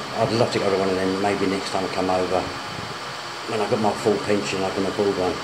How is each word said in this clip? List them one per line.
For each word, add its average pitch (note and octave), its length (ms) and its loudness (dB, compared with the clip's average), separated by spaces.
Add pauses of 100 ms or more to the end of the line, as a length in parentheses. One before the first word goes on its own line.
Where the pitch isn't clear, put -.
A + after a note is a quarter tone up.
(160)
I'd A2+ 160 2
love A2+ 200 4
to A2+ 60 2
go G2+ 120 0
to F#2+ 80 4
one F#2+ 100 2
of F#2 80 2
them. F#2+ 260 0
Maybe G2+ 240 2
next F#2+ 240 0
time F#2+ 140 -2
I F2+ 40 -2
come F#2 220 -2
over, F#2 300 2 (1080)
when A2+ 120 0
I've G2+ 100 0
got A#2 100 2
my G#2+ 120 4 (100)
full G#2 140 4 (100)
pension, G2+ 360 0
I F#2+ 80 0
can G2 160 0
afford G2+ 320 2
one. F2+ 140 2 (120)